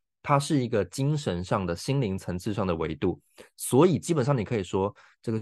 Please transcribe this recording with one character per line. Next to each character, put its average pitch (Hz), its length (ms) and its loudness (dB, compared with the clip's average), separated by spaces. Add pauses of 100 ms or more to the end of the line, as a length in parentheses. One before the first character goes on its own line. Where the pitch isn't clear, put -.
(220)
它 143 160 4
是 143 240 2
一 120 60 -2
个 107 160 2
精 139 320 -2
神 92 260 -2
上 95 240 -2
的、 85 80 -2
心 131 260 -2
灵 98 160 -2
层 87 220 -6
次 104 160 -4
上 104 100 -2
的 95 120 0
维 80 180 -4
度。 85 260 -2 (360)
所 131 280 4
以 170 140 4
基 - 160 -2
本 139 100 0
上 139 140 2
你 104 60 -2
可 120 120 -4
以 101 60 -2
说， 98 320 -2 (260)
这 117 120 -4
个 110 100 -2